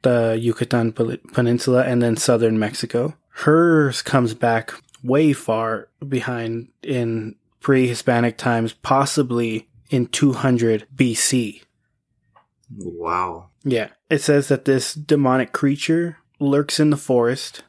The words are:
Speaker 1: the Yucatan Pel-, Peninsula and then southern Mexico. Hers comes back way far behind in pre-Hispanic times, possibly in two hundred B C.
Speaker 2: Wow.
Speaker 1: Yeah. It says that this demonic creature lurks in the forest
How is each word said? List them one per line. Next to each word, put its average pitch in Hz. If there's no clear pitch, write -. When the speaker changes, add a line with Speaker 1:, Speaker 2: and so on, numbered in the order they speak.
Speaker 1:
the 117
Yucatan 117
Pel-, 120
Peninsula 123
and 120
then 117
southern 113
Mexico. 120
Hers 156
comes 120
back 113
way 143
far 113
behind 120
in 113
pre-Hispanic 120
times, 113
possibly 123
in 123
two 139
hundred 117
B 127
C. 113
Speaker 2:
Wow. 87
Speaker 1:
Yeah. 117
It 147
says 143
that 135
this 131
demonic 135
creature 160
lurks 143
in 151
the 147
forest 123